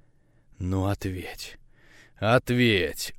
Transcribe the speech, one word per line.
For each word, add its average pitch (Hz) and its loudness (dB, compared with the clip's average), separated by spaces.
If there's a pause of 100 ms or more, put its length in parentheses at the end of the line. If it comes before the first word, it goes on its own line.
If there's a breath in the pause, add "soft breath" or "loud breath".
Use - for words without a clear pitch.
(600)
«Ну 95 0
ответь! 95 -6 (600 soft breath)
Ответь! 113 2